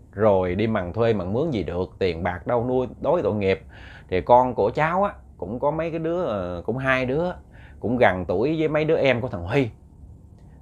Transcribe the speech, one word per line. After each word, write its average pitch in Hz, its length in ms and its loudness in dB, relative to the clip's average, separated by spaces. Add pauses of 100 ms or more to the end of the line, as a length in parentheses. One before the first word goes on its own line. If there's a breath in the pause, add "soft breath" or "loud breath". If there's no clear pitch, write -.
(120)
Rồi 95 420 4
đi 104 120 2
mần 98 260 -2
thuê 117 200 2
mần 92 200 -2
mướn 143 180 0
gì 110 120 -2
được, 87 360 -4
tiền 87 240 0
bạc 95 240 -4
đâu 120 180 0
nuôi 127 240 0 (120)
đối 160 220 2
tội 101 120 0
nghiệp. 95 280 2 (460 loud breath)
Thì 92 120 0
con 123 340 6
của 101 160 2
cháu 160 340 0
á, 202 80 -2 (240)
cũng 110 220 -8
có 143 120 0
mấy 160 200 -4
cái 160 80 -6
đứa, 170 260 -2
ờ, 90 420 -4
cũng - 100 -2
hai 131 300 -2
đứa, 143 180 -2 (560 loud breath)
cũng 113 160 -2
gần 95 320 4
tuổi 117 300 0
với 156 100 0
mấy 151 160 0
đứa 160 120 2
em 120 240 2
của - 80 -4
thằng 87 180 -8
Huy. 123 240 0 (920 soft breath)